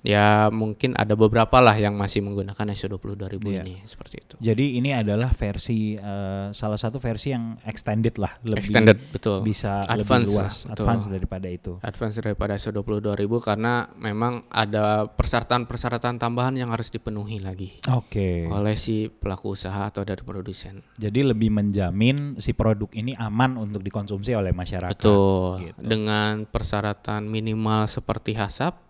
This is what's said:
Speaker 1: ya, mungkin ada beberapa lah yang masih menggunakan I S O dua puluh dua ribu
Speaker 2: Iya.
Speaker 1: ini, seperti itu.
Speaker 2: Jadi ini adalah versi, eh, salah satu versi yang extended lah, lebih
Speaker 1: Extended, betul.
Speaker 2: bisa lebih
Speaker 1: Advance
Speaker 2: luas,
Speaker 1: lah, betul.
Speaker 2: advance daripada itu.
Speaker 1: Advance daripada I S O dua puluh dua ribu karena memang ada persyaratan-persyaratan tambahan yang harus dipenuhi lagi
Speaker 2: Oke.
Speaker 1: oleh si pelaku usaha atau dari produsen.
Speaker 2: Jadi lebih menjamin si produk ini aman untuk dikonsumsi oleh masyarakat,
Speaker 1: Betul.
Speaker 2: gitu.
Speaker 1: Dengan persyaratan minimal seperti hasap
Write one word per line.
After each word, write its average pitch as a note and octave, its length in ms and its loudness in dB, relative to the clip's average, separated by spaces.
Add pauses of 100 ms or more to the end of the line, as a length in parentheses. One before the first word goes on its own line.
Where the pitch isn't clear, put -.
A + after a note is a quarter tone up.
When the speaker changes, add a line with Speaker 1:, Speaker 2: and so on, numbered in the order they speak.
Speaker 1:
ya, G#2+ 480 6
mungkin A2 480 -2
ada G#2+ 160 2
beberapa A2 480 6
lah A2+ 160 8
yang G#2 160 2
masih G2+ 320 -2
menggunakan G2+ 480 -4
I G2 40 -6
S G2 120 -6
O G2 80 -6
dua F2+ 40 -8
puluh G2+ 200 -10
dua G2 80 -8
ribu G2+ 240 -6
Speaker 2:
Iya. F#2+ 80 -4
Speaker 1:
ini, F#2 240 -12
seperti - 400 -18
itu. - 160 -20
Speaker 2:
Jadi A#2+ 400 2
ini C3+ 160 2
adalah A2 400 2
versi, G#2+ 600 -2
eh, G2 600 -6
salah G#2+ 240 -2
satu A#2 160 -4
versi B2+ 400 -4
yang A2+ 320 -6
extended A2 480 0
lah, G2 240 -2
lebih G#2+ 240 -2
Speaker 1:
Extended, G#2+ 340 8 (140)
betul. G2 320 -2
Speaker 2:
bisa G2+ 400 -2
lebih G#2+ 240 0
Speaker 1:
Advance A#2+ 240 4
Speaker 2:
luas, G#2 80 2
Speaker 1:
lah, G2+ 80 -2
betul. - 240 -8
Speaker 2:
advance G#2+ 400 0
daripada F#2 400 -6
itu. F2+ 200 -10 (120)
Speaker 1:
Advance G#2+ 320 -6
daripada G#2 400 -4
I G2 40 -4
S - 60 -8
O A2 60 -4
dua G#2 120 -4
puluh G#2+ 200 -2
dua G#2 80 0
ribu G#2 320 0
karena A2+ 560 -2
memang A2+ 480 -4
ada G#2+ 560 2
persyaratan-persyaratan A#2+ 1120 -2
tambahan A#2+ 400 0
yang B2 160 -4
harus A2+ 160 -2
dipenuhi G#2+ 500 -6
lagi F#2+ 380 -8 (160)
Speaker 2:
Oke. F#2 560 0
Speaker 1:
oleh G#2 320 0
si A2 320 -2
pelaku G2 400 -6
usaha G2 320 -6
atau G2+ 160 -6
dari G2 240 -6
produsen. G2 560 -12 (160)
Speaker 2:
Jadi G#2+ 280 0
lebih A2 280 4
menjamin G#2 880 2
si - 160 -2
produk G#2+ 400 0
ini A2+ 240 -4
aman A#2 400 2
untuk G#2 240 -6
dikonsumsi G2+ 480 -4
oleh G2 240 2
masyarakat, F2+ 400 -6
Speaker 1:
Betul. F#2 760 4
Speaker 2:
gitu. - 140 -18
Speaker 1:
Dengan G#2+ 640 0
persyaratan G#2+ 800 -4
minimal A2 580 0
seperti - 480 -4
hasap A2+ 400 -2 (160)